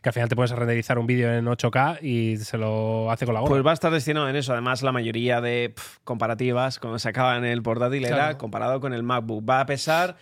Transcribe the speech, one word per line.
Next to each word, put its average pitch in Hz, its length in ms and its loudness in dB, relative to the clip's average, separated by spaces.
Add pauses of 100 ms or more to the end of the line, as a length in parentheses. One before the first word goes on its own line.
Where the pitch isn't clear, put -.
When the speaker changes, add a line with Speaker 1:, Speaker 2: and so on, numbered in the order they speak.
Speaker 1:
que - 80 -2
al 117 40 2
final 120 160 0
te 113 80 0
pones 120 160 2
a 120 40 -4
renderizar 117 420 0
un 117 100 0
vídeo 120 240 2
en 117 160 0
ocho 120 240 0
K 147 300 2
y 117 340 0
se 107 200 -8
lo 110 540 0
hace 117 140 -2
con 120 100 0
la 110 60 0
gorra. 147 100 2
Speaker 2:
Pues 139 160 4
va 156 40 6
a 165 40 6
estar 160 180 0
destinado 151 360 0
en 135 80 -2
eso. 131 160 -2
Además, 123 300 -2
la 131 100 0
mayoría 120 480 0
de, 120 340 -2
pf, - 300 -18
comparativas, 123 760 0
cuando 113 220 -6
sacaban 123 440 0
el 120 180 0
portátil, 123 420 0
era 123 120 0
Speaker 3:
Claro. 147 220 0
Speaker 2:
comparado 117 420 -2
con 131 140 -4
el 117 80 -4
MacBook. 113 460 -2
Va 131 120 4
a 135 60 0
pesar, 160 560 0